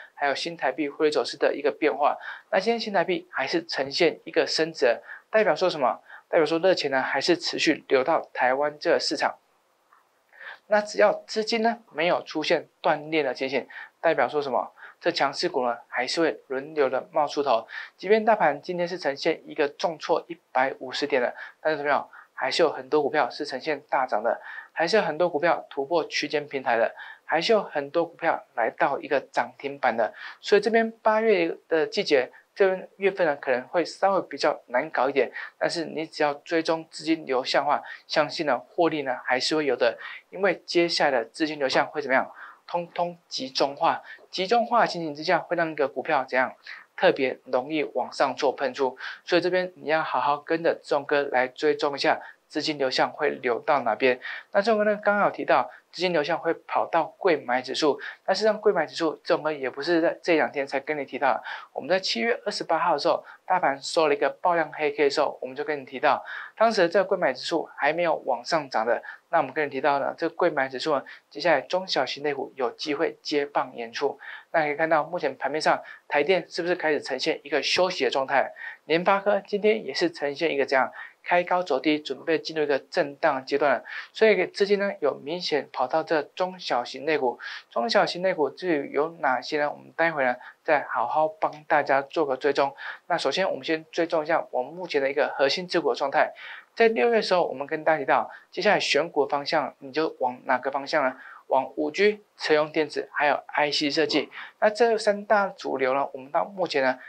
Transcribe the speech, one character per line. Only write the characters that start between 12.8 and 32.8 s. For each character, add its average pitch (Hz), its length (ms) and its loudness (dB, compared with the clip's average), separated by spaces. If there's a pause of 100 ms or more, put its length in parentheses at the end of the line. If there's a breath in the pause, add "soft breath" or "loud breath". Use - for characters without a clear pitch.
断 151 300 0
裂 160 100 2
的 127 140 0
情 135 120 -4
形， 131 200 -2 (340 loud breath)
代 160 140 2
表 127 120 2
说 147 140 -2
什 143 100 -4
么？ 110 220 -2 (260 loud breath)
这 175 120 0
强 143 200 0
势 175 160 -4
股 139 160 0
呢 120 140 -2 (100)
还 127 200 -4
是 165 140 0
会 156 260 2
轮 139 260 -8
流 143 160 2
的 - 220 -4
冒 151 160 2
出 143 160 -2
头。 117 240 2 (280 loud breath)
即 185 140 -10
便 220 160 4
大 226 100 6
盘 156 240 2
今 180 160 -8
天 175 120 -2
是 180 100 -6
呈 139 180 -2
现 156 300 -2
一 151 80 -16
个 147 160 0
重 165 300 -4
挫 165 280 -2
一 170 80 -12 (160)
百 131 280 0
五 131 120 -12
十 - 140 -4
点 139 160 2
的， 120 140 -2 (260 loud breath)
但 156 100 0
是 156 60 -2
怎 143 80 -6
么 147 60 2
样？ 123 180 0 (240 loud breath)
还 127 160 -4
是 147 140 2
有 147 80 4
很 131 180 -10
多 151 140 4
股 131 80 0
票 143 180 2
是 - 160 -8
呈 135 160 -8
现 147 180 -4 (120)
大 135 160 0
涨 107 160 -2
的， 113 180 0 (320 loud breath)
还 208 140 0
是 214 100 2
有 202 60 4
很 160 160 -4
多 175 100 2
股 151 100 -2
票 160 300 2
突 139 160 -6
破 156 180 0
区 - 240 -4
间 147 200 -4
平 135 160 -6
台 123 140 2
的， 113 180 2 (300 loud breath)
还 151 140 0
是 170 140 2
有 214 80 4
很 143 300 -6
多 170 120 2
股 165 120 -8
票 - 280 0 (120)
来 117 160 0
到 143 280 0
一 - 80 -12
个 139 120 2
涨 123 400 -4
停 139 180 -8
板 123 180 0
的。 113 200 0 (260 loud breath)
所 - 160 4
以 202 40 6
这 220 100 0
边 226 200 2 (120)
八 220 180 4
月 190 340 2 (140)
的 160 180 2
季 196 160 -2
节， 127 280 2 (220 loud breath)
这 196 140 4
边 185 300 -2